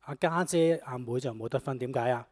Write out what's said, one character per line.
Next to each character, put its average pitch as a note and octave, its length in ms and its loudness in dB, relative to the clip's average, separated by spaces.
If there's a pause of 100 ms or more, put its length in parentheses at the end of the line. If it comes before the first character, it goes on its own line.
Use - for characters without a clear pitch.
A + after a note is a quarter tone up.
阿 C#3+ 140 -10
家 E3+ 300 2
姐 E3 400 4
阿 B2+ 120 -8
妹 B2 220 -2
就 B2+ 140 -4
冇 A2+ 160 -8
得 C3 100 0
分， C3 200 -4
點 B2+ 120 -4
解 B2 200 2
啊？ A#2 200 0